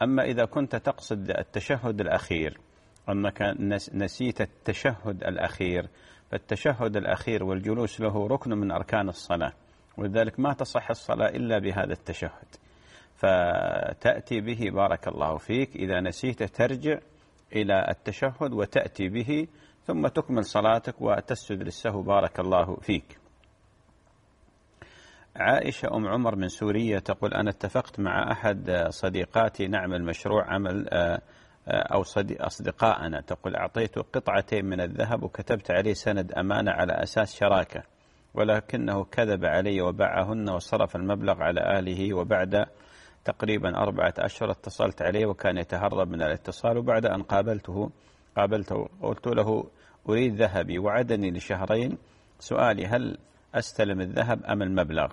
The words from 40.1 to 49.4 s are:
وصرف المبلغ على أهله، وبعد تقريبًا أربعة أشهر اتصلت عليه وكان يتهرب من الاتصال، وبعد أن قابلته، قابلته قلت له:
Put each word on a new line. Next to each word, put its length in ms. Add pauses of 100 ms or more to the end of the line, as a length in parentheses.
وصرف 460
المبلغ 460
على 180
أهله، 540
وبعد 520 (580)
تقريبًا 520
أربعة 420
أشهر 320
اتصلت 520
عليه 240
وكان 320
يتهرب 500
من 140
الاتصال، 560
وبعد 280
أن 160
قابلته، 680 (460)
قابلته 520 (140)
قلت 240
له: 380 (440)